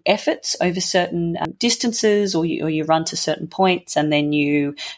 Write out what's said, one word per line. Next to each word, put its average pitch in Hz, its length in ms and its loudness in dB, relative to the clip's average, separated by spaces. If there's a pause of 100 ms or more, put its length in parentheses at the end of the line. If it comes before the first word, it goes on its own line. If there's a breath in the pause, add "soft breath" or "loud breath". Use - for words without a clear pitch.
efforts - 520 0
over 180 220 0
certain, 175 580 0
um, - 200 -4
distances, 214 720 2
or 165 100 2
you, 160 220 -2
or 160 40 0
you 156 140 -2
run 160 220 2
to 165 100 -6
certain 160 320 -4
points, - 480 0
and 151 160 2
then 147 220 2
you 143 400 0 (240 loud breath)